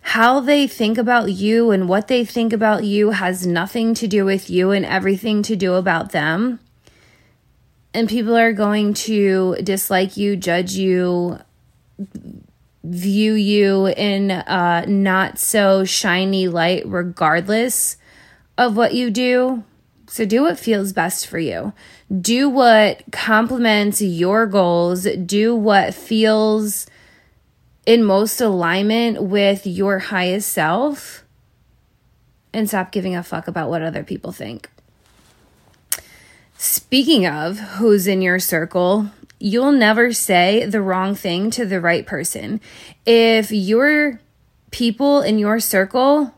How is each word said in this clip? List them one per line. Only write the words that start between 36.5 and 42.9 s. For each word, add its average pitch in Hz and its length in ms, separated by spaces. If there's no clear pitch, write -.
Speaking 254 720
of 160 320
who's 208 480
in 190 160
your 180 160
circle, 180 720
you'll 247 340
never 233 400
say 196 540
the 208 160
wrong 190 320
thing 190 380
to 247 120
the 185 160
right 170 260
person. 170 540